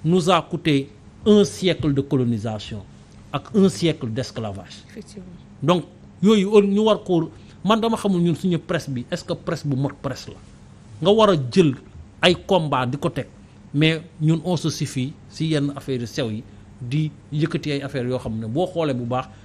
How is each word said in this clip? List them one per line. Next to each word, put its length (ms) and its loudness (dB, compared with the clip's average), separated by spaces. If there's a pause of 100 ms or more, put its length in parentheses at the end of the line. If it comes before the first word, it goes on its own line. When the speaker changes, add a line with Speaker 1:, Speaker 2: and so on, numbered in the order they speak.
Speaker 1:
nous 260 2
a 120 4
coûté 480 -2 (360)
un 200 6
siècle 480 0
de 80 0
colonisation 800 -2 (500)
ak 120 -6 (120)
un 140 6
siècle 400 -2
d'esclavage. 800 -8
Speaker 2:
Effectivement. 360 -18 (380)
Speaker 1:
Donc 220 2 (360)
yooyu 260 4
au-, 140 6
ñu 220 4
war 200 2
ko, 280 0 (320)
man 160 2
dama 180 0
xamul 240 0
ñun 140 2
suñu 240 0
presse 300 -4
bi, 220 -6
est-ce 120 -6
que 100 -6
presse 320 -6
bu 100 -2
mot 160 -2 (100)
presse 260 -10
la? 80 -18 (680)
Nga 100 4
war 180 6
a 60 6 (160)
jël 240 4 (460)
ay 140 6 (100)
combat 400 2
di 120 -4
ko 120 -2
teg, 180 -8 (460)
mais 280 2 (200)
ñun 220 2
on 140 -2
se 120 -2
suffit 440 -6 (160)
si 180 -6
yenn 280 0
affaires 260 -6
yu 60 -6
sew 220 -4
yi 140 -6 (360)
di 320 -2 (200)
yëkkati 400 -4
ay 100 -4
affaires 280 -6
yoo 100 -2
xam 200 -8
ne 80 -8
boo 200 -2
xoolee 260 -2
bu 120 -6
baax. 220 -4 (180)